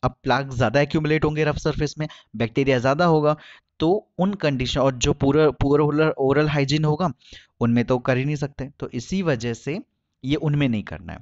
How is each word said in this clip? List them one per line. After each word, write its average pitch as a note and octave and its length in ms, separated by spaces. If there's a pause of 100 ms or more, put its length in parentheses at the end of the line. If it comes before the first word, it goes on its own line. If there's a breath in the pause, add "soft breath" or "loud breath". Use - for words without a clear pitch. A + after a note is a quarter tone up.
अब B2+ 200
प्लाक C3+ 280
ज़्यादा B2 300
एक्यूमुलेट D3+ 440
होंगे D3+ 200
रफ D3+ 120
सरफेस D3 420
में, D3+ 100 (280 loud breath)
बैक्टीरिया B2+ 420
ज़्यादा C#3 260
होगा, D3+ 320 (440 loud breath)
तो F3+ 380
उन G3 160
कंडीशन, C3+ 460
और C3 140
जो C#3+ 180
पूरा, C#3+ 380
पुअर C#3 300
ओरल, D3+ 380
ओरल C#3 300
हाइजीन D3 360
होगा D3+ 280 (480 loud breath)
उनमें A#2+ 240
तो B2+ 140
कर B2 180
ही C3 80
नहीं D3 120
सकते, C#3+ 420
तो C3+ 100
इसी F#3 340
वजह A#2+ 320
से D3 260 (440)
ये C#3 120
उनमें C#3+ 320
नहीं G#2+ 140
करना E2 300
है। D2 100